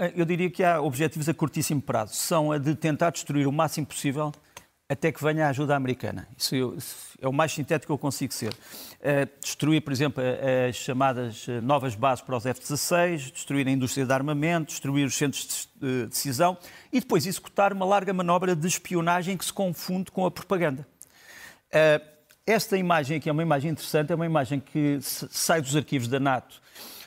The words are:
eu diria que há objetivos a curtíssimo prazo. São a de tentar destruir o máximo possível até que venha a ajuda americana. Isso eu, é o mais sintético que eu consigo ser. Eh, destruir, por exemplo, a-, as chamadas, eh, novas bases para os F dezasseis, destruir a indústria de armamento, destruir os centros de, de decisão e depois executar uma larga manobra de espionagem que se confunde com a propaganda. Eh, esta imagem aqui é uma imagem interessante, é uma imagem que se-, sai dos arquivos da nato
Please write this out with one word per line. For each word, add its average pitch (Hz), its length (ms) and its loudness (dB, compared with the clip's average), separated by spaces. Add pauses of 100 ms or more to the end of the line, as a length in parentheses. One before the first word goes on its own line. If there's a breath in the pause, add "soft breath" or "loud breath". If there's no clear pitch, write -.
(160)
eu 170 80 2
diria 175 260 0
que 190 140 0
há 170 180 4
objetivos 151 460 -2
a 160 60 2
curtíssimo 151 460 -2
prazo. 113 340 -2
São 151 360 0
a 151 80 0
de 143 160 0
tentar 160 360 0
destruir 143 360 0
o 139 60 2
máximo 151 340 0
possível 147 460 -4 (560 loud breath)
até 143 240 0
que - 100 -14
venha 156 240 4
a 143 40 4
ajuda 143 260 2
americana. 117 500 -4 (100)
Isso - 200 -2
eu, 127 200 0 (440)
é 131 80 -2
o 131 40 0
mais 151 200 2
sintético 151 340 -2
que - 60 -4
eu 139 60 0
consigo 135 360 -4
ser. 107 180 -4 (480 loud breath)
Eh, 139 280 2 (120)
destruir, 151 400 2
por 143 120 -4
exemplo, 135 280 0
a-, 127 480 2
as 123 60 -4
chamadas, 127 760 -2
eh, 120 120 -4
novas 127 340 0
bases 123 300 0
para 131 120 -4
os 107 80 -4
F 123 160 -4
dezasseis, 165 680 0
destruir 139 380 -2
a - 20 4
indústria 135 340 0
de 127 80 2
armamento, 151 580 0
destruir 139 360 0
os 120 80 -2
centros - 540 -4 (120)
de, 127 220 -2
de 110 60 -6
decisão 165 500 0 (340 loud breath)
e 262 60 2
depois 175 260 2
executar 196 480 0
uma 190 120 -2
larga 196 280 2
manobra 180 440 2
de 156 100 0
espionagem 175 680 0
que - 80 -8
se - 80 -4
confunde 185 580 -4
com 185 160 0
a 170 60 0
propaganda. 151 520 -2 (840 loud breath)
Eh, 156 300 6 (440)
esta 196 320 2
imagem 165 420 2
aqui 143 100 -4
é 156 40 2
uma 151 100 2
imagem 156 280 2
interessante, 151 420 0
é 170 40 2
uma 165 100 0
imagem 143 320 0
que 147 420 0
se-, - 300 -8
sai - 320 0
dos 135 140 0
arquivos 143 320 0
da 135 100 0
nato 135 420 -2 (460 loud breath)